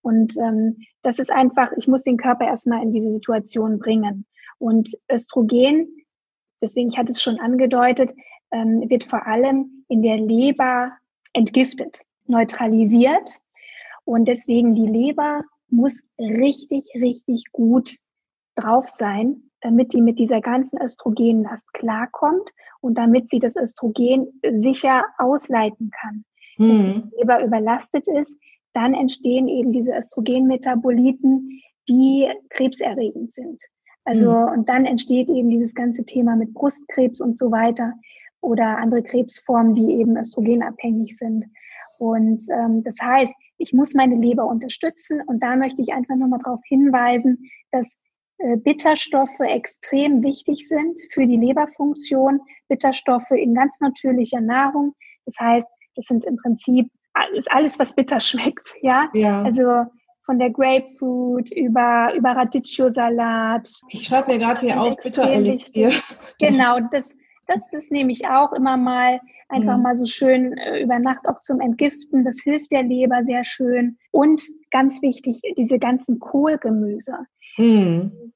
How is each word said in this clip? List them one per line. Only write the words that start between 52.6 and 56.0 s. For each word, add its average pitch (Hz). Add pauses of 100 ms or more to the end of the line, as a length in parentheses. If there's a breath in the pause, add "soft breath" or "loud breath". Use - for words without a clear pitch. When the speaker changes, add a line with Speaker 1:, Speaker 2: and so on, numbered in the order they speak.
Speaker 1:
Bitterstoffe 262
in 247
ganz 269
natürlicher 254
Nahrung. 277 (320 soft breath)
Das 247
heißt, 233 (260 soft breath)
das 240